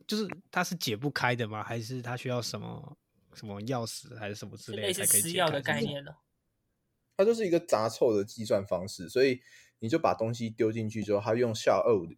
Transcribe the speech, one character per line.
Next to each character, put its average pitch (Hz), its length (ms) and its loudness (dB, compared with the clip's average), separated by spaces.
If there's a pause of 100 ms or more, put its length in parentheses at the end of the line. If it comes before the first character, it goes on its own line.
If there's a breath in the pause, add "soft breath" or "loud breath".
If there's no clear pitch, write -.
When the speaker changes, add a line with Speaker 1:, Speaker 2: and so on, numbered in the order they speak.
Speaker 1:
就 214 100 -4
是 214 120 -2 (240)
它 180 120 0
是 175 120 -4
解 120 200 -2
不 131 140 -2
开 123 260 2
的 120 120 -2
吗？ 107 160 -8
还 117 160 -6
是 120 220 -8
它 123 140 -8
需 127 140 -8
要 123 120 -2
什 113 180 -8
么， 113 380 -12 (360)
什 - 140 -16
么 101 160 -8
钥 120 220 -4
匙 - 320 -12
还 110 120 -8
是 104 60 -8
什 - 120 -12
么 98 80 -14
之 - 180 -14
类 196 140 -4
的 185 60 0
才 190 120 -4
可 196 120 4
以 202 40 6
解 - 0 -
开？ - 0 -
Speaker 2:
是 - 0 -
类 - 0 -
似 170 80 -2
私 175 80 -2
钥 170 140 4
的 143 100 0
概 147 200 0
念 143 260 -4
哦。 156 80 -16 (1000)
Speaker 3:
它 196 80 6
就 226 80 6
是 220 140 0
一 - 20 -2
个 165 100 6
杂 113 300 2
凑 117 260 4
的 101 80 4
计 107 220 -8
算 101 200 2
方 92 220 -2
式， 87 220 -12
所 127 160 4
以 127 160 2 (380 soft breath)
你 113 100 -4
就 160 80 4
把 110 160 4
东 113 200 -2
西 113 160 -6
丢 110 220 0
进 110 180 -4
去 110 140 -4
之 104 100 0
后， 101 60 4
它 110 140 2
用 120 200 2
下 107 300 2
二 120 100 6
五， 90 140 2 (100)